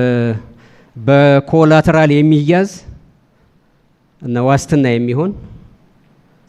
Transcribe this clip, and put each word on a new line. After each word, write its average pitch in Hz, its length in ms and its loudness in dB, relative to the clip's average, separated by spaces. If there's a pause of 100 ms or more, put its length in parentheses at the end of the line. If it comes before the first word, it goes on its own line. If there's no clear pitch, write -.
(960)
በኮላተራል 151 1160 2
የሚያዝ 156 580 0 (1500)
እና 120 200 -8
ዋስትና 135 460 0
የሚሆን 120 420 -2 (1200)